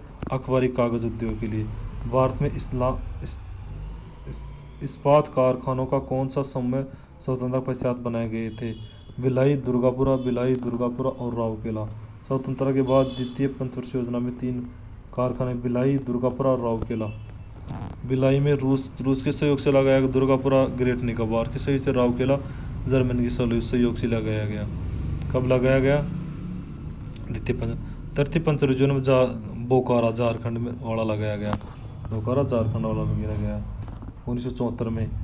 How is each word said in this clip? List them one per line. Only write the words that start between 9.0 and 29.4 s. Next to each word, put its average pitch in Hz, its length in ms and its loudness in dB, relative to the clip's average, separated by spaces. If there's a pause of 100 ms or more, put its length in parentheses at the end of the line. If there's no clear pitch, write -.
भिलाई, 131 340 4
दुर्गापुरा, 127 600 4
भिलाई, 127 400 2
दुर्गापुरा 120 540 -2
और 120 240 -4
राउरकेला। 110 520 -2 (420)
स्वतंत्रता 135 460 0
के 135 80 4
बाद 131 240 6
द्वितीय 127 420 -2
पंचवर्षीय 127 540 -4
योजना 120 180 -2
में 123 180 -4
तीन 123 220 -2 (540)
कारखाने 123 400 0
भिलाई, 123 440 2
दुर्गापुरा 123 520 0
और 127 100 4
राउरकेला। 113 460 -2 (1000)
भिलाई 131 340 4
में 143 140 4
रूस, 135 360 2 (120)
रूस 135 220 2
के 147 80 2
सहयोग 143 280 2
से 143 120 4
लगाया 135 280 6
गया, 131 100 4
दुर्गापुरा 131 560 4
ग्रेट 123 360 0
निकोबार 117 420 0
के 123 160 -4
सहयोग 135 220 2
से, 135 100 2
राउरकेला 123 460 4 (500)
जर्मनी 123 360 4
के 120 60 2
सहयोग, 120 320 2
सहयोग 120 340 2
से 123 120 0
लगाया 107 380 0
गया। 104 220 -4 (640)
कब 127 140 2
लगाया 127 320 6
गया? 139 220 4 (1200)
द्वितीय - 320 -2
पंच-, 113 220 -2 (380)
तृतीय 143 260 2
पंचवर्षीय 139 380 4
योजना 139 140 6
में 131 100 2
जा-, 127 260 6 (380)